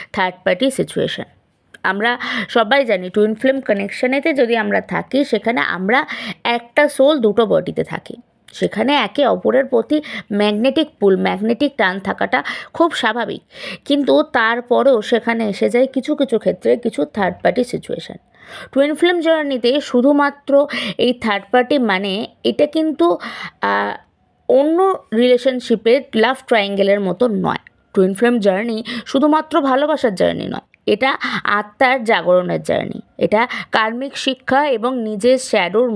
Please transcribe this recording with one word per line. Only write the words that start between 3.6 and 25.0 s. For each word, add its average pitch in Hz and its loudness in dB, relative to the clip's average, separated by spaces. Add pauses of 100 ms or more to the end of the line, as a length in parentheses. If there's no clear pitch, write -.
কানেকশনেতে 247 -2 (100)
যদি 233 2 (100)
আমরা 202 0 (120)
থাকি, 185 -2 (120)
সেখানে 233 -2 (160)
আমরা 190 0 (580)
একটা 240 0 (140)
সোল 277 4 (100)
দুটো 214 2 (100)
বডিতে 160 -2
থাকি। - -12 (440)
সেখানে 214 -2 (140)
একে 240 -2 (120)
অপরের 220 0
প্রতি 247 0 (440)
ম্যাগনেটিক 247 0 (100)
পুল, 196 4 (120)
ম্যাগনেটিক 226 0 (100)
টান 185 2 (120)
থাকাটা 196 -2 (380)
খুব 226 2 (100)
স্বাভাবিক, 220 -4 (460)
কিন্তু 285 2 (240)
তারপরেও 240 2 (120)
সেখানে 226 0 (100)
এসে 214 -2
যায় 247 4
কিছু 269 -2
কিছু 240 0
ক্ষেত্রে 185 0 (140)
কিছু 233 -4 (160)
থার্ড 185 -2
পার্টি 185 0 (100)
সিচুয়েশন। - -10 (540)
টুইন 285 2
ফ্লেম 349 2 (100)
জার্নিতে 285 0 (200)
শুধুমাত্র 285 2 (520)
এই 247 2 (120)
থার্ড 202 -2
পার্টি 247 2 (140)
মানে 196 -2 (380)
এটা 202 2 (100)
কিন্তু, 320 0 (640)
আহ, 202 -2 (640)
অন্য 320 2 (420)